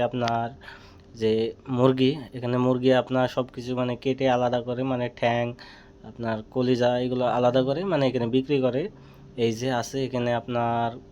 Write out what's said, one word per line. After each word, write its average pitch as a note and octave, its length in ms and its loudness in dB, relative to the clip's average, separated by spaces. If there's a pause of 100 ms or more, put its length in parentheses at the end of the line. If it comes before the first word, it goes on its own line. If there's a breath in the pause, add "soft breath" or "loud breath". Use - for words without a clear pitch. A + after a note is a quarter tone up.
আপনার A#2 400 -2 (720 loud breath)
যে A2 120 2 (440)
মুরগি, C3 360 4 (240)
এখানে B2 220 -4
মুরগি B2+ 320 2 (120)
আপনার B2+ 240 0 (100)
সব B2+ 160 -2
কিছু A#2+ 180 -12 (100)
মানে B2 220 -2
কেটে C3 240 0 (100)
আলাদা B2 300 0
করে, B2 160 -4 (100)
মানে B2 140 -2 (120)
ঠ্যাং, A#2+ 260 2 (640 loud breath)
আপনার A2+ 280 -6 (180)
কলিজা, B2 360 2 (140)
এগুলো B2 200 -2 (140)
আলাদা B2 300 4
করে C#3 120 -2 (120)
মানে C#3+ 140 2
এখানে A#2+ 280 0
বিক্রি C3+ 320 2
করে। B2+ 160 0 (640 loud breath)
এই A#2 160 2
যে B2+ 80 -2 (120)
আছে A#2 160 -6 (100)
এখানে A#2+ 240 -2 (100)
আপনার A#2+ 480 0 (240)